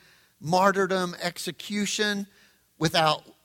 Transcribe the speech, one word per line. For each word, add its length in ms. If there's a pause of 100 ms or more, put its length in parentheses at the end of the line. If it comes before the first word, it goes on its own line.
(400)
martyrdom, 840
execution, 1040 (520)
without 440 (220)